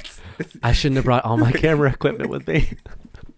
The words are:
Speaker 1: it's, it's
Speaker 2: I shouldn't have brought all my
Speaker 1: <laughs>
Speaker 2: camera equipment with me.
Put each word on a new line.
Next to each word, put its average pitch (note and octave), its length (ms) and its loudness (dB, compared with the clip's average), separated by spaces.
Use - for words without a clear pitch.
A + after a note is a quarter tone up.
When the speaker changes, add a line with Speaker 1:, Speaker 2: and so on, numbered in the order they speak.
Speaker 1:
it's, - 200 -18
it's - 240 -12
Speaker 2:
I A#2+ 100 2
shouldn't C3+ 240 2
have B2+ 100 0
brought B2 180 2
all A2+ 140 0
my A#2+ 140 4
Speaker 1:
<laughs> D3+ 120 0
Speaker 2:
camera D3 260 4
equipment - 400 -2
with - 160 -8
me. D#3+ 260 2